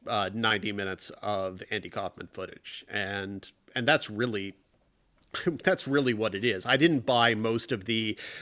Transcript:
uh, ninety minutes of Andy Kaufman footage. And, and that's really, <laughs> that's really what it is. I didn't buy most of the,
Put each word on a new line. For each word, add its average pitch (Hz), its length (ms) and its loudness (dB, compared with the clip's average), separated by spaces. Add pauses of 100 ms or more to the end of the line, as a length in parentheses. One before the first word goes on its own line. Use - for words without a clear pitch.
uh, 104 280 0
ninety 107 360 2
minutes 98 380 -4 (140)
of 95 480 -2
Andy 101 180 -4
Kaufman 90 420 -8
footage. - 600 -12
And, 98 600 -6 (240)
and 123 140 -2
that's 147 220 4
really, 104 440 -2 (800)
<laughs> - 300 -2
that's - 220 0
really 135 280 2
what 107 200 0
it 98 120 0
is. 92 180 0
I 131 140 4
didn't 156 260 6
buy 117 300 6
most 113 360 0
of 104 140 -4
the, 110 320 0 (260)